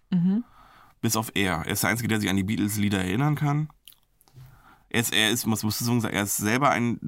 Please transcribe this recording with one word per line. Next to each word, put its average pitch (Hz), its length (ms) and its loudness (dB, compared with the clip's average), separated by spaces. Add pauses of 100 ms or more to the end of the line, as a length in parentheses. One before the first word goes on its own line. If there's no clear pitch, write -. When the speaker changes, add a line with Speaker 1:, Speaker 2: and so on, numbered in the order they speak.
(120)
Speaker 1:
Mhm. 190 320 2 (580)
Speaker 2:
Bis 117 140 0
auf 113 180 -4
er. 87 320 0
Er - 60 -12
ist 104 100 -2
der 87 80 2
Einzige, 113 180 -2
der 107 120 0
sich 104 100 0
an 95 60 0
die 98 80 0
Beatles-Lieder 104 560 0
erinnern 110 340 0
kann. 147 360 -2 (1200)
Er - 120 -2
ist, 117 100 -4
er 107 200 2
ist, 120 160 -2
muss, 110 160 0
muss 107 160 -2
sagen, 120 240 0
er 101 180 0
ist 101 160 -2
selber 123 320 2
ein 117 380 0